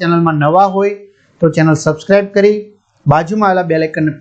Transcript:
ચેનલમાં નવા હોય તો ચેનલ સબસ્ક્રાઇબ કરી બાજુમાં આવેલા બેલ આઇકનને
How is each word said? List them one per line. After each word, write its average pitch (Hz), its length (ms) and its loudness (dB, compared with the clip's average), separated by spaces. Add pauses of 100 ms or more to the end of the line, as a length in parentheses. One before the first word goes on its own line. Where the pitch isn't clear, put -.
ચેનલમાં 165 420 0
નવા 175 320 2
હોય 202 240 -2 (400)
તો 160 200 0
ચેનલ 156 260 2
સબસ્ક્રાઇબ 196 500 0
કરી 208 240 2 (460)
બાજુમાં 170 440 0
આવેલા 180 220 -2
બેલ 160 160 0
આઇકનને 156 340 -4